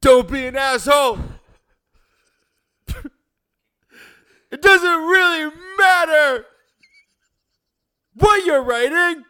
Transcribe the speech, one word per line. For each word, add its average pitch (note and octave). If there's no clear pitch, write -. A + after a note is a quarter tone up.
Don't B3+
be C4
an B3+
asshole. C4+
It C4+
doesn't F4
really E4+
matter D#4+
what G4
you're D4+
writing. C#4